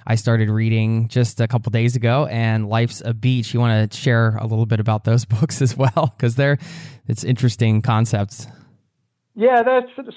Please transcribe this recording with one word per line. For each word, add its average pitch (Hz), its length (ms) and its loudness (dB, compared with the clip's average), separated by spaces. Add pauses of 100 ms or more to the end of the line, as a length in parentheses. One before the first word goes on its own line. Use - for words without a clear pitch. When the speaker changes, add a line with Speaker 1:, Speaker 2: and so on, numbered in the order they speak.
Speaker 1:
I 110 100 0
started 113 340 2
reading 110 580 0
just 123 320 -2
a 113 80 0
couple 117 220 -2
days 117 260 0
ago, 120 300 0
and 113 420 -2
Life's 113 380 -2
a 117 80 -2
Beach. 120 400 -2
You 120 80 0
wanna 110 320 2
share 117 420 2
a 107 100 -6
little 113 200 0
bit 110 160 0
about 110 240 -2
those 113 200 2
<laughs> 107 140 -2
books - 220 -2
as 123 160 0
well? 135 420 0
'Cause 117 160 0
they're, 139 220 2 (500)
it's 117 160 -4
interesting 113 580 2
concepts. 110 680 -2 (880)
Speaker 2:
Yeah, 233 280 4
they're 247 220 2 (100)
sort 269 140 -14
of, - 80 -18